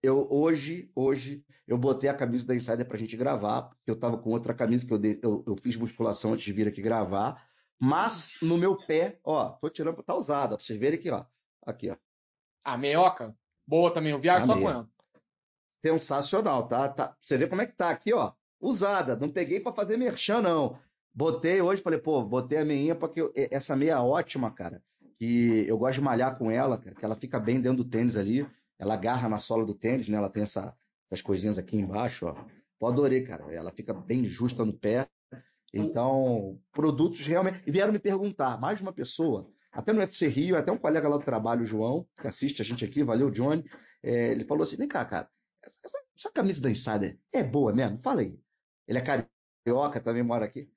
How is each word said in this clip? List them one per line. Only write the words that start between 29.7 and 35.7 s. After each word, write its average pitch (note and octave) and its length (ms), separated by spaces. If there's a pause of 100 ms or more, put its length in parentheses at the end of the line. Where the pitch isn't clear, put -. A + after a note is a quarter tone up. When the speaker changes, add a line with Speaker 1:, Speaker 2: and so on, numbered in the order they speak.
Speaker 1:
tênis, A#2 340
né? G#2+ 80
Ela G2+ 120
tem G#2 140
essa, G#2 320 (340)
essas F#2+ 120
coisinhas G2+ 360
aqui F#2 200
embaixo, G#2 500
ó. D2+ 80 (440)
Pô, A2 80
adorei, B2+ 360
cara. E2 300
Ela E2+ 180
fica - 220
bem A#2 320
justa A#2+ 400
no G#2+ 80
pé. A#2 340 (640)